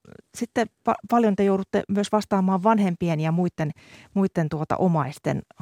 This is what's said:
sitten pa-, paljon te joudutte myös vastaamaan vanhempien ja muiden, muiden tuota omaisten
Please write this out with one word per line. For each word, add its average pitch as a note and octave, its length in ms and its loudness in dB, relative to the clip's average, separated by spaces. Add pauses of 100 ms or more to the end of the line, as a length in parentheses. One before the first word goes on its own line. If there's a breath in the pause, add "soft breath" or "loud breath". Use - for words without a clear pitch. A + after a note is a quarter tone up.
(360)
sitten A#3 320 -2 (220)
pa-, - 200 -4
paljon A#3 260 4
te G3+ 80 0
joudutte G3 440 0
myös G3+ 240 -2
vastaamaan F#3+ 520 0
vanhempien F3+ 560 2
ja D#3+ 120 0
muiden, E3+ 400 -2 (420 loud breath)
muiden F3+ 360 0
tuota D#3 280 -4
omaisten D3 640 0 (200)